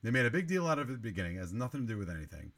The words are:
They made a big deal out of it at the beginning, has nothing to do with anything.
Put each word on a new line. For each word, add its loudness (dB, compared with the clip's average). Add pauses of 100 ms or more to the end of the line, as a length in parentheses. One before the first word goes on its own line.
They 0
made 6
a 6
big 2
deal 2
out 4
of -2
it -4
at -6
the -4
beginning, -2
has -6
nothing -2
to 0
do -2
with -2
anything. -8